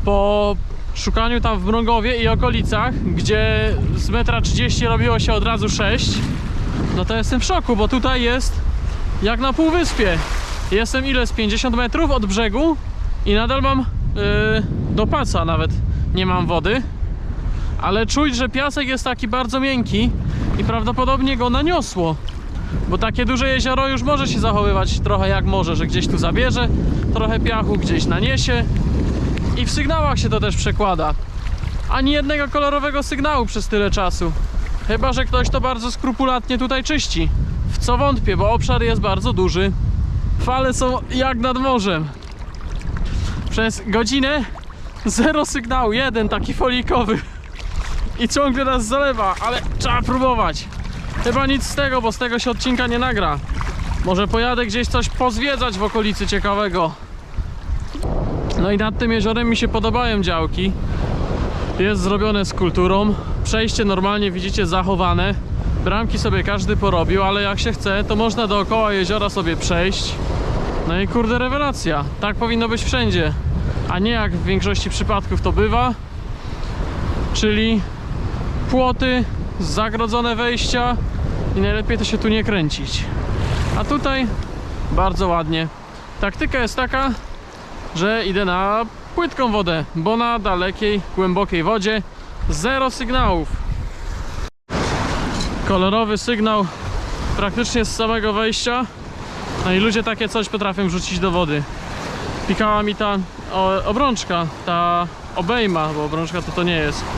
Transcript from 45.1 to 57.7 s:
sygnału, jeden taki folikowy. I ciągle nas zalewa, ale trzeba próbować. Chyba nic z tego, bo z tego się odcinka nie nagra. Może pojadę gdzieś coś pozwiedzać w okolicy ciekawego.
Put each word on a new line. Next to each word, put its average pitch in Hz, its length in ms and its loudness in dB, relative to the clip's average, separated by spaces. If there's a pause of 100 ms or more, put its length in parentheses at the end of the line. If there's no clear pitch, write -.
sygnału, 240 460 0
jeden 226 360 0
taki 226 260 -2
folikowy. 240 640 2 (1000)
I 240 100 0
ciągle 277 360 0
nas 254 220 0
zalewa, 233 540 0
ale 226 200 -2 (180)
trzeba 240 240 0
próbować. 240 680 0 (560)
Chyba 254 220 2
nic 269 160 2
z - 120 -4
tego, 262 280 2
bo 220 100 0
z - 60 -8
tego 240 200 0
się 247 120 0
odcinka 247 360 0
nie 240 120 0
nagra. 202 400 0 (680)
Może 190 240 2
pojadę 240 380 2
gdzieś 220 220 -2
coś 240 200 0
pozwiedzać 247 680 0
w 202 40 0
okolicy 208 440 0
ciekawego. 196 640 0 (1700)